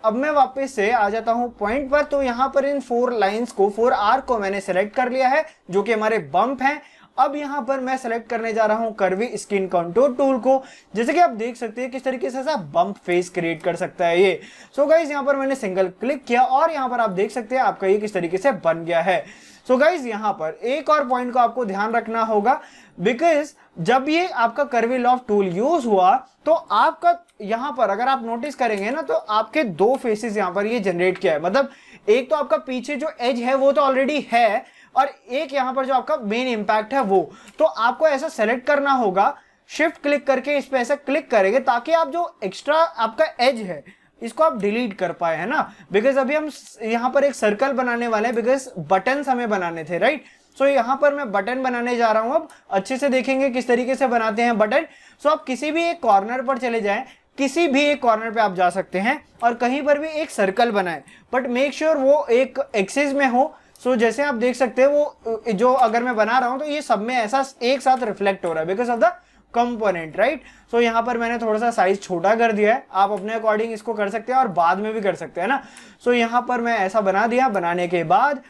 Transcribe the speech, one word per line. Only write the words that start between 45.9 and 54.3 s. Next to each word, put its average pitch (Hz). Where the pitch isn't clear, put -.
Because 247
अभी 269
हम 302
स-, -
यहाँ 233
पर 269
एक 277
सर्कल 214
बनाने 240
वाले 220
हैं, 254
because 254
बटन्स 190
हमें 240
बनाने 170
थे, 170
राइट? 240
So 269
यहाँ 262
पर 285
मैं 277
बटन 233
बनाने 247
जा 233
रहा 220
हूँ। 240
अब 320
अच्छे 196
से 277
देखेंगे 262
किस 240
तरीके 247
से 262
बनाते 226